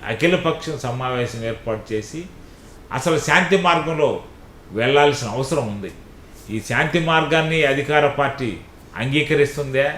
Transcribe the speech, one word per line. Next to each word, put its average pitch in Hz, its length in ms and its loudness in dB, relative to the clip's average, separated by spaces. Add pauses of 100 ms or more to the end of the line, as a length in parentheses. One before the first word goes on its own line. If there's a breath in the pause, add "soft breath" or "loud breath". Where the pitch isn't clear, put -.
(100)
అఖిలపక్షం 156 720 0
సమావేశం 123 560 -4 (100)
ఏర్పాటు 110 420 -6
చేసి, 107 280 -6 (760 loud breath)
అసలు 160 220 2 (100)
శాంతి 175 280 4 (100)
మార్గంలో 160 440 2 (680)
వెళ్ళాల్సిన 139 580 4
అవసరం 135 360 -2
ఉంది. 98 180 -10 (640)
ఈ 110 40 -2 (120)
శాంతి 147 300 2 (100)
మార్గాన్ని 160 480 2 (140)
అధికార 143 340 2 (140)
పార్టీ 135 300 -2 (520)
అంగీకరిస్తుందా 143 960 0